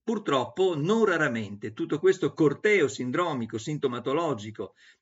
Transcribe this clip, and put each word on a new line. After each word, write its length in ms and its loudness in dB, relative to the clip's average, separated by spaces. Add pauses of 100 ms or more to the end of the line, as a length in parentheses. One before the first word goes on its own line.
Purtroppo, 760 0
non 280 2
raramente, 680 -2
tutto 260 -4
questo 340 2
corteo 540 4
sindromico, 680 -2
sintomatologico, 1160 -4 (260)